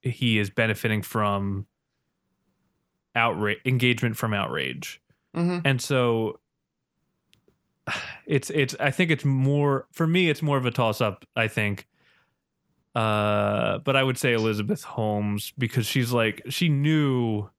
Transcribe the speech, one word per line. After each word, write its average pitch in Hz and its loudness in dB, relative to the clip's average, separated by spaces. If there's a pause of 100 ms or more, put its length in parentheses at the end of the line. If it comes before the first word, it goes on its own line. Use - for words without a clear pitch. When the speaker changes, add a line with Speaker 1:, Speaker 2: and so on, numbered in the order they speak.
Speaker 1:
he 117 0
is 101 0
benefiting 110 0
from 101 -2 (1500)
outra-, 104 0
engagement 123 2
from 110 -2
outrage. 69 -6 (340)
Speaker 2:
Mm-hmm. 175 -2
Speaker 1:
And 135 2
so 117 0 (1500)
<sighs> - -6 (340)
it's, 139 0
it's, 147 0
I 139 4
think 170 2
it's 151 0
more, 139 2
for 165 0
me, 175 4
it's 151 0
more 143 2
of 127 0
a 120 2
toss 113 2
up, 104 -2 (100)
I 110 0
think. 104 -4 (1040)
Uh, 104 2
but 139 -2
I 135 4
would 131 0
say 127 0
Elizabeth 110 0
Holmes, 104 -4
because 127 -2
she's 123 0
like, 113 0
she 165 0
knew 139 0